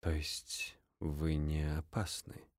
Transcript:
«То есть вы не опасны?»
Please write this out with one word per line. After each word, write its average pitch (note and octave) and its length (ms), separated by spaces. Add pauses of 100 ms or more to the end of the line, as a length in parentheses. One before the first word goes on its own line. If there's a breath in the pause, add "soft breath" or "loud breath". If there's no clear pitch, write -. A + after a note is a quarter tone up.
«То E2 100
есть - 640 (240)
вы D#2 360
не D2+ 420
опасны?» - 640 (160)